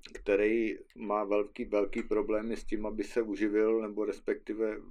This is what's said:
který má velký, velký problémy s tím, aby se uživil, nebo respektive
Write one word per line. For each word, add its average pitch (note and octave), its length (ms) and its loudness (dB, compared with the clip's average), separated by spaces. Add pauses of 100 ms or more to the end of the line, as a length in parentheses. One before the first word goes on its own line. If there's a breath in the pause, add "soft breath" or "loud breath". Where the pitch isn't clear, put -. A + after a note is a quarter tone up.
(140)
který G#2+ 640 2 (180)
má G#2 280 -2
velký, G#2 420 0
velký G#2 380 0
problémy G#2+ 540 0
s - 60 -10
tím, G#2+ 220 -4
aby G#2+ 180 -4
se - 180 -2
uživil, G#2+ 600 2
nebo G#2 240 -4
respektive G#2+ 720 -2 (140)